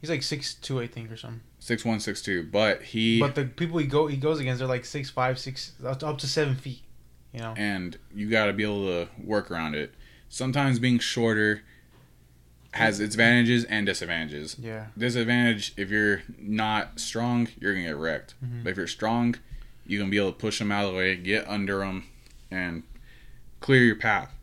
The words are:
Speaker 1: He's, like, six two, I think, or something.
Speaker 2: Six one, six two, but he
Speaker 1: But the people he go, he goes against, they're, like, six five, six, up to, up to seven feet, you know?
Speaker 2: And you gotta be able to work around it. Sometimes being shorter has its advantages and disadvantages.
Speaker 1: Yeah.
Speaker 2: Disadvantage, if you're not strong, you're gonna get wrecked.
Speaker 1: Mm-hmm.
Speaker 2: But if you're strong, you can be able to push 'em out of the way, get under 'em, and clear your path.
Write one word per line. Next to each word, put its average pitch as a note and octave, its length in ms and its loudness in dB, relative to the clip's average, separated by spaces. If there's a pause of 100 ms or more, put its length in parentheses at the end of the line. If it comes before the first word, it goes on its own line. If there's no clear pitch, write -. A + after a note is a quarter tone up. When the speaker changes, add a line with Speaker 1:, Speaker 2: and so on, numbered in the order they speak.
Speaker 1:
He's, D3+ 80 -6
like, D3 120 0
six - 320 -4
two, - 280 -4
I A#2+ 40 -4
think, A#2 240 -10
or A2+ 60 -12
something. A2+ 240 -12 (200)
Speaker 2:
Six A#2 220 -2
one, A2+ 180 2
six G2+ 200 -4
two, F#2 220 0 (100)
but G#2 300 4
he A2+ 380 4
Speaker 1:
But C3+ 160 2
the C#3+ 100 2
people E3 320 -2
he D3+ 80 2
go, D3 200 4
he C#3+ 120 -2
goes D#3 220 0
against, B2+ 180 -2
they're, C3 100 -2
like, B2 160 -2
six C#3 240 -8
five, C3 300 0
six, - 340 -10 (100)
up C3 180 -4
to, D#3 80 -6
up D3 100 -4
to C#3+ 80 -6
seven C#3 300 2
feet, C3 260 -10 (500)
you A#2+ 80 -10
know? A2+ 160 -8
Speaker 2:
And G2 400 -2 (180)
you G#2 140 -4
gotta G#2+ 240 4
be G2+ 120 0
able G#2 220 0
to F2 300 0
work G#2 340 -2
around E2 240 -4
it. D2+ 200 -4 (340)
Sometimes C3 500 2
being B2 200 4
shorter G#2+ 640 2 (1080)
has A2 260 2
its G#2 160 -2
advantages A#2 500 6
and G#2+ 220 -2
disadvantages. D#2+ 720 -4
Speaker 1:
Yeah. A2 280 -10 (120)
Speaker 2:
Disadvantage, A#2+ 760 2
if G2 140 -4
you're G#2 320 2 (160)
not G#2+ 600 -2
strong, A#2+ 500 0 (120)
you're G2 120 0
gonna F#2 140 -2
get D#2 100 -4
wrecked. D#2 380 -4 (100)
Speaker 1:
Mm-hmm. A#2+ 200 -8
Speaker 2:
But F#2 60 -2
if F#2 60 -2
you're F#2 120 -2
strong, A#2 480 0 (500)
you G2+ 140 -2
can G2 100 0
be G#2 80 4
able G2 140 2
to - 60 -8
push G#2+ 220 -2
'em G#2 120 0
out G2+ 140 2
of G2 60 0
the F#2 60 -4
way, F#2 180 4
get F#2 320 0
under G2 360 0
'em, F#2+ 200 -4 (460)
and F2 320 -4 (800)
clear C3+ 220 6
your A#2 140 8
path. G#2 460 0